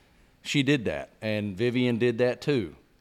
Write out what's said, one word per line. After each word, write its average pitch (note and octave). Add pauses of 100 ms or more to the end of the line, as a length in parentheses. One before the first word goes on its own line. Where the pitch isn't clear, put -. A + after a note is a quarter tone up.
(420)
she C#3+
did C3
that, C#2+ (120)
and G#2
Vivian A#2+
did A#2+
that B2
too, A2 (260)